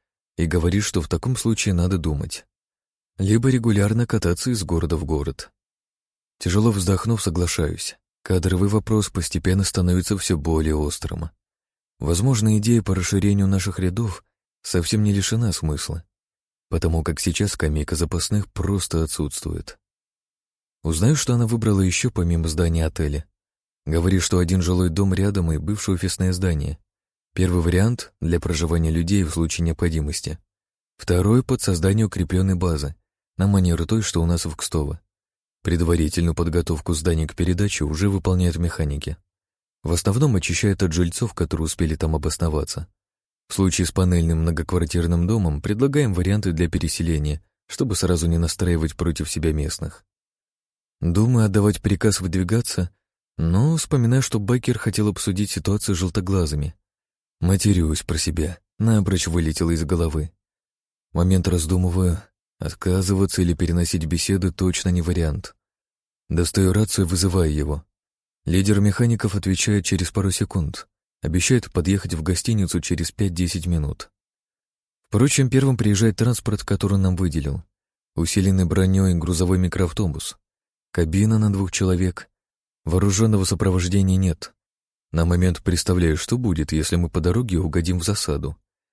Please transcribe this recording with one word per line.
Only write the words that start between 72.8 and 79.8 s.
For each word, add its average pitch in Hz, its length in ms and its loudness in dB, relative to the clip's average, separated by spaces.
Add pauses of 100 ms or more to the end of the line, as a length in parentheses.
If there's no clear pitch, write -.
через 82 320 -4
пять-десять 87 540 -2
минут. 78 440 -4 (1000)
Впрочем, 127 420 2
первым 131 260 2
приезжает 104 400 2
транспорт, 113 460 0
который 98 360 0
нам 92 180 2
выделил. 76 460 -2 (520)
Усиленный 92 500 2
броней 95 500 4
грузовой 87 440 2
микроавтобус. 90 800 -2 (520)